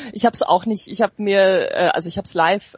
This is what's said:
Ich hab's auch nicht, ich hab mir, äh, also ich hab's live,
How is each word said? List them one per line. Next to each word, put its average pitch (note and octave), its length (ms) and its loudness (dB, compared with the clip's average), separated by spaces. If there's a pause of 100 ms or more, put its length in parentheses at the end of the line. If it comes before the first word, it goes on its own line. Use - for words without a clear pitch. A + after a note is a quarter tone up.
(140)
Ich G#3+ 120 0
hab's A#3 160 0
auch F3+ 240 0
nicht, G#3+ 220 -6
ich G3+ 140 -6
hab G3+ 180 -2
mir, G3 520 2
äh, F3 220 0
also E3+ 160 -4
ich - 80 -12
hab's - 160 -8
live, F3 440 0